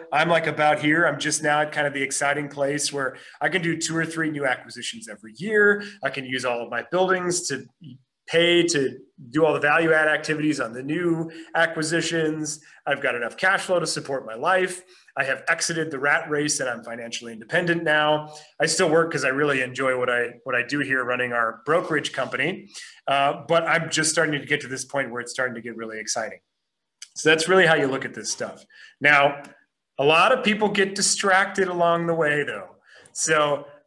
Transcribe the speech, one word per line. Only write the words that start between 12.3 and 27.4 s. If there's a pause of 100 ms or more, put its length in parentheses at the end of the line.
I've
got
enough
cash
flow
to
support
my
life. (340)
I
have
exited
the
rat
race
and
I'm
financially
independent
now. (280)
I
still
work
'cause
I
really
enjoy
what
I, (100)
what
I
do
here
running
our
brokerage
company. (380)
Uh,
but
I'm
just
starting
to
get
to
this
point
where
it's
starting
to
get
really
exciting. (720)
So
that's